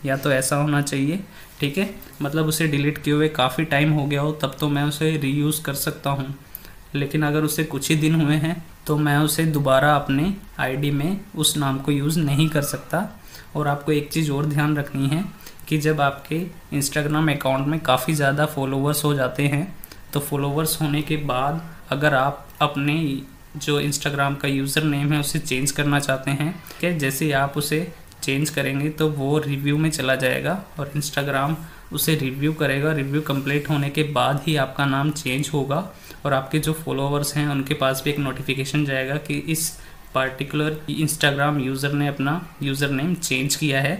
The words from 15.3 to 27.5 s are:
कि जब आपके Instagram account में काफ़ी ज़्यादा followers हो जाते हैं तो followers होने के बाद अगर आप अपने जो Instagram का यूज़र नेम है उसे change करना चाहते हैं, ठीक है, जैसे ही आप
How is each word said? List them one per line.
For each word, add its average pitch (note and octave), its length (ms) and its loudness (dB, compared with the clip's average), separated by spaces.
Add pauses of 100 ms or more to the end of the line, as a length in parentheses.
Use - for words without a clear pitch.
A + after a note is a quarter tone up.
कि D#3 120 2
जब D3+ 220 2
आपके C#3+ 380 0 (340)
Instagram D3+ 580 2
account C3+ 360 0
में D#3+ 140 0
काफ़ी B2+ 320 2
ज़्यादा C#3+ 340 2
followers C#3 580 0
हो D3 80 4
जाते C3+ 320 0
हैं C#3+ 180 2 (500)
तो D3 60 0
followers C#3+ 600 -2
होने D3 200 2
के D3+ 240 0
बाद C#3+ 360 0 (280)
अगर D3 240 4
आप C#3 340 0 (140)
अपने D3 360 2 (600)
जो C#3+ 240 0
Instagram C#3+ 580 0
का D3 80 -2
यूज़र C#3 380 0
नेम C#3+ 280 2
है D3 60 2
उसे D3 200 -2
change C3+ 320 0
करना C#3+ 280 2
चाहते C#3 320 -2
हैं, D3 200 0
ठीक - 320 -8
है, F3 160 2
जैसे C3+ 260 0
ही D3+ 80 2
आप C#3 240 0